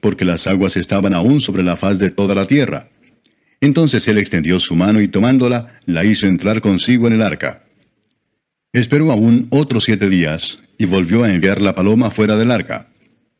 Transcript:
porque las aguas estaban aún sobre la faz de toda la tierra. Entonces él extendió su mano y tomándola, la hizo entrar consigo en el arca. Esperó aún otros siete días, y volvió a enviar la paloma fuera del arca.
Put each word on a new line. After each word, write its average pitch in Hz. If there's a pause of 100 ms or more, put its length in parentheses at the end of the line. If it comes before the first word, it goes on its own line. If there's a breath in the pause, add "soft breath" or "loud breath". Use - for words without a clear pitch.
porque 95
las 87
aguas 95
estaban 98
aún 120
sobre 95
la 90
faz 98
de 92
toda 98
la 98
tierra. - (720)
Entonces 139
él 107
extendió 90
su 85
mano 101
y 101
tomándola, 123
la 87
hizo 104
entrar 95
consigo 117
en 117
el 110
arca. 90 (1080)
Esperó 135
aún 117
otros 135
siete 104
días, 82 (200)
y 110
volvió 95
a 107
enviar 95
la 98
paloma 107
fuera 107
del 113
arca. - (520)